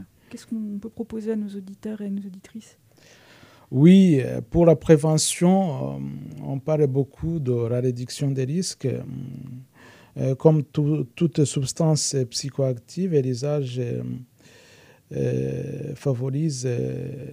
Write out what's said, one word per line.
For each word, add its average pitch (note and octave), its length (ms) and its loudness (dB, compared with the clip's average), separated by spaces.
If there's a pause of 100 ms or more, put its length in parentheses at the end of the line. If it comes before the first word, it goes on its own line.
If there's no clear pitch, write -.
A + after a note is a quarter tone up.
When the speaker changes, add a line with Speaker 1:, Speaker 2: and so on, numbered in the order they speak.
(280)
Speaker 1:
qu'est-ce - 180 -18
qu'on G#3 320 -6
peut A3 120 -12
proposer A3 420 -8
à A3 40 -2
nos G#3 120 -6
auditeurs G3 540 -12
et G#3 40 -8
à G3 40 -6
nos G3+ 160 -6
auditrices ? G3 500 -18 (960)
Speaker 2:
Oui, E3 500 8
euh, B2 220 -4
pour E3 240 4
la D#3+ 100 8
prévention, D#3 1200 2
euh, C3+ 40 -8 (440)
on C#3 140 -4
parle D3+ 300 2
beaucoup D3 500 -2
de A#2+ 300 0
la B2 120 0
réduction B2+ 500 -2
des C3+ 140 -2
risques. D3+ 440 -4 (1300)
Euh, C3 160 0
comme D#3 280 4
tout, D3 520 -2
toute D#3 320 2
substance D3+ 680 0 (140)
psychoactive, C#3 880 -4
et C#3 80 4
l'usage, B2+ 560 -4
euh, B2 240 -4 (1120)
euh, C2+ 800 -4
favorise, C3+ 720 -4
euh, C3 420 -4 (240)